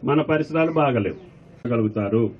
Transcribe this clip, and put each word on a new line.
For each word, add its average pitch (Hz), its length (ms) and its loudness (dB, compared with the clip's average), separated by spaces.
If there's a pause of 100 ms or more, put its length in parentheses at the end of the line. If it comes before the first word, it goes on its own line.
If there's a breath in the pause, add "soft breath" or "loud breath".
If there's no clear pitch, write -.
మన 147 160 2
పరిసరాలు 156 520 0
బాగలేవు. 127 460 0 (500)
గలుగుతారు. 107 720 0